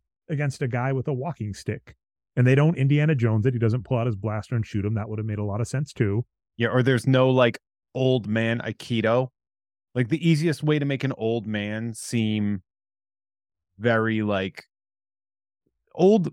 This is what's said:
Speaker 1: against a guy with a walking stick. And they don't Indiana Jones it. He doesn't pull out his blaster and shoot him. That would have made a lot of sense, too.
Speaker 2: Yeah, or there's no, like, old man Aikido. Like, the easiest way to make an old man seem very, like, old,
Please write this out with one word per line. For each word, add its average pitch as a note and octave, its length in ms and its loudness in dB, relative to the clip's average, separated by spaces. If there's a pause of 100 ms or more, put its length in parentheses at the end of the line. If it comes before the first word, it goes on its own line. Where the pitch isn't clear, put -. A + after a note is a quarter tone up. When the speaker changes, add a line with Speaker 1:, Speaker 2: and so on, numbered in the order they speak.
(280)
Speaker 1:
against D3 340 -4
a C3 60 -2
guy B2 240 -2
with C3 140 -4
a D3 80 -4
walking B2 400 -8
stick. - 400 -10 (400)
And B2 100 2
they C3 120 6
don't D#3 200 4
Indiana D3 380 2
Jones A2 320 2
it. C3+ 60 4
He A#2+ 80 -4
doesn't A2+ 240 0
pull B2+ 140 -2
out A#2 80 -2
his A2 100 -2
blaster G#2+ 400 -6
and A2 100 -2
shoot G2 180 -4
him. A2 100 -2
That A2 140 -4
would A2 120 -6
have G#2+ 60 -6
made G#2 120 -4
a G#2 60 -4
lot G#2 160 -4
of A#2 80 -4
sense, C#3 240 -6
too. A2 340 0 (300)
Speaker 2:
Yeah, A#2 140 0
or B2 120 4
there's B2 240 2
no, C3 240 4
like, B2 300 4 (340)
old B2+ 340 0
man A2+ 320 0
Aikido. A#2 680 0 (640)
Like, B2 140 0
the E3 200 0
easiest D#3 340 2
way D3+ 160 2
to C#3+ 60 -2
make C#3 200 -2
an C3+ 120 -2
old A2+ 300 -2
man G#2+ 480 -6
seem G#2+ 680 -2 (1160)
very, A2 440 0
like, G2 440 -4 (1300)
old, F#3 380 4